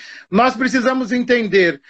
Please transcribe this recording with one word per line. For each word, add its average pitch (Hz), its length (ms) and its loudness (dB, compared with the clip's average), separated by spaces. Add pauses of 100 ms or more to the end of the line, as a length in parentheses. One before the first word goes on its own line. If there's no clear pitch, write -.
(300)
Nós 240 260 2
precisamos 247 560 -2
entender 214 800 0